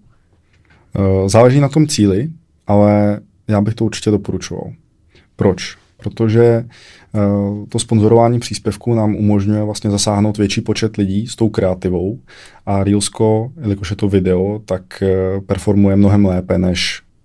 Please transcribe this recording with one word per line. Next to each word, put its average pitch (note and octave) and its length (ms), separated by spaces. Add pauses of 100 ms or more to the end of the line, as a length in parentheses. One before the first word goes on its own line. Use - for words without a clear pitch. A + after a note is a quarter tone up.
(960)
Eh, F#2+ 340
záleží B2 300
na C#3 100
tom D#3 180
cíli, G#2 420 (380)
ale G#2 520 (280)
já G#2 140
bych A2 140
to A2+ 100
určitě G#2+ 260
doporučoval. F#2+ 600 (640)
Proč? - 420 (200)
Protože, A2+ 460
eh, A#2 260 (1000)
to A#2 100
sponzorování A#2 600
příspěvků A2 540
nám G#2+ 220
umožňuje G#2 480
vlastně G#2 260
zasáhnout G#2 480
větší G2+ 240
počet G#2+ 360
lidí G2+ 300
s - 80
tou A2 140
kreativou F#2 680 (460)
a G2 180
Reelsko, A2 680 (100)
jelikož G2 280
je G2+ 60
to G2+ 140
video, F#2+ 560
tak, - 380
eh, F#2+ 420
performuje G2 500
mnohem G2+ 300
lépe F#2 320
než F2+ 440 (240)